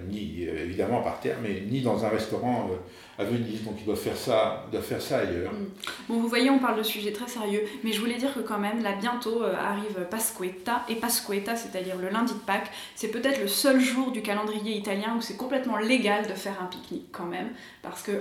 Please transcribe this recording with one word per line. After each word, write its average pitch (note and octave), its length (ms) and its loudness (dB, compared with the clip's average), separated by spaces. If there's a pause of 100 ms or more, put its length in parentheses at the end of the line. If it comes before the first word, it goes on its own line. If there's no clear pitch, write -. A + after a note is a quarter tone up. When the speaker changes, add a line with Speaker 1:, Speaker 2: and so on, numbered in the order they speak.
Speaker 1:
ni, F2 380 -4
euh, D#2+ 160 -4
évidemment G2 380 2
par - 180 -2
terre, - 240 0
mais G2 260 -2
ni C3 120 2
dans A2 240 2
un G#2+ 40 2
restaurant, A2 600 0
euh, F#2 40 0 (440)
à G2+ 40 0
Venise, A2 400 0
donc G#2 160 -6
ils G2+ 60 -12
doivent G#2 120 2
faire G#2+ 200 -2
ça, G#2+ 500 2
ils - 60 -8
doivent G#2+ 120 -2
faire - 160 -2
ça C3 180 0
ailleurs. F2+ 320 0
Speaker 2:
Mm. G#2 140 -4 (420)
Bon, A#3 120 2
vous A#3 80 2
voyez, B3+ 240 4
on C#4 80 8
parle A#3 180 2
de A3 60 0
sujets G#3 280 -2
très A3 160 -6
sérieux, G#3+ 340 0 (220)
mais A3+ 80 0
je G3+ 80 2
voulais A#3 180 0
dire C4+ 160 0
que A3+ 80 -4
quand G#3+ 180 -2
même, G#3+ 240 0
là, G3+ 160 2
bientôt, A#3 440 0
euh, F#3+ 120 2
arrive G3+ 560 -2
Pasquetta, A3 760 -2
et A3+ 80 0
Pasquetta, A3+ 600 0
c'est-à-dire F#3 420 -4
le F#3 120 -2
lundi A3+ 240 2
de G#3 60 -4
Pâques, G3+ 300 0 (260)
c'est A3 120 -2
peut-être B3 340 2
le G3+ 60 0
seul C4 320 6
jour B3+ 320 4
du A3 100 -2
calendrier G#3+ 540 0
italien G#3 420 0
où A3+ 40 2
c'est - 160 -6
complètement B3+ 400 0
légal G#3+ 500 4
de F#3+ 60 -4
faire G3 280 -6
un F3+ 60 -2
pique-nique - 440 -8
quand F3 140 -8
même, F3+ 220 -4 (340)
parce - 220 -10
que G#3+ 180 -4